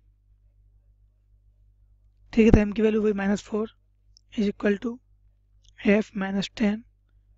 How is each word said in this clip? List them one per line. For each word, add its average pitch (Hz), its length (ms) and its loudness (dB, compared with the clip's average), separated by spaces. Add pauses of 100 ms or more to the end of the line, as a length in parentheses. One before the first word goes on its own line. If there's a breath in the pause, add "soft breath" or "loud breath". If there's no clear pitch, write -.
(2250)
ठीक 226 120 6
है। 226 60 6
तो 214 100 8
m 208 140 -4
की 226 60 -2
वैल्यू 214 200 0
वही 208 120 0
माइनस 196 300 -4
फ़ोर 220 260 -8 (640)
is 202 140 -2
equal 202 300 -2
to 233 140 -8 (880)
f 214 360 0
minus 196 380 -4
ten 220 280 -2 (560)